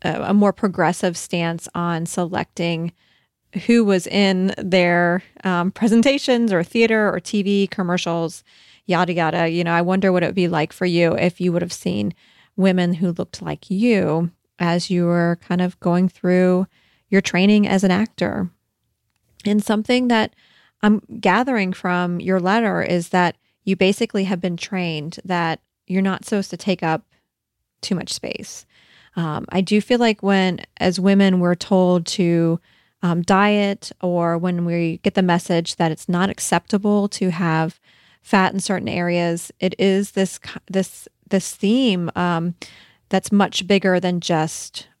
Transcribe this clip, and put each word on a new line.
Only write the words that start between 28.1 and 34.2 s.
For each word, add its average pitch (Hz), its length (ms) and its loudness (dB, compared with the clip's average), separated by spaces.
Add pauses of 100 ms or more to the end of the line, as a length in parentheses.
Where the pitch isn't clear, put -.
space. - 520 -12 (500)
Um, 160 340 -6
I 190 120 -2
do 208 200 0
feel 240 180 0
like 226 220 0
when, 190 380 0 (180)
as 185 220 0
women, 196 400 4
we're 175 160 2
told 180 520 2
to, 170 520 2 (420)
um, 175 200 0
diet, 202 720 2 (100)
or 170 360 0